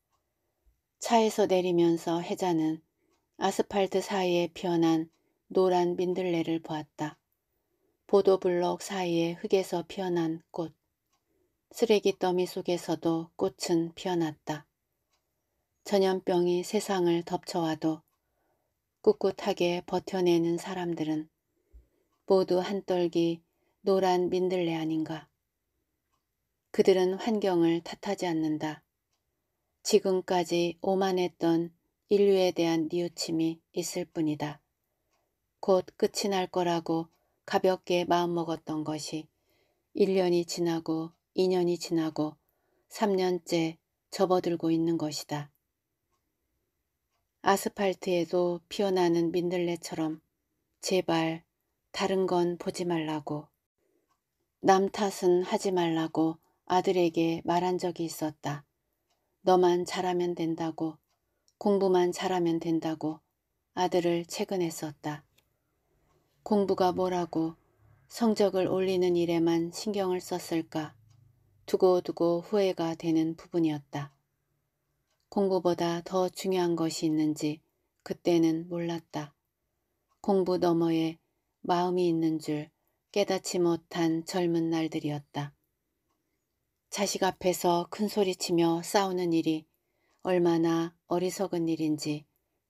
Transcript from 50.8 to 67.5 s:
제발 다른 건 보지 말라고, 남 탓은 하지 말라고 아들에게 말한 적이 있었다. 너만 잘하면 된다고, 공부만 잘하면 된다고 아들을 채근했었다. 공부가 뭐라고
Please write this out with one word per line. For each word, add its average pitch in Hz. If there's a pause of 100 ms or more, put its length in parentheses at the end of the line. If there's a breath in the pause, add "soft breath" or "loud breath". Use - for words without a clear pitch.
제발 165 (460)
다른 190
건 175
보지 180
말라고, 156 (1120)
남 190
탓은 185
하지 202
말라고 165 (260)
아들에게 175
말한 175
적이 170
있었다. 151 (800)
너만 180
잘하면 175
된다고, 160 (640)
공부만 185
잘하면 175
된다고 160 (540)
아들을 170
채근했었다. 160 (1200)
공부가 196
뭐라고 175 (520)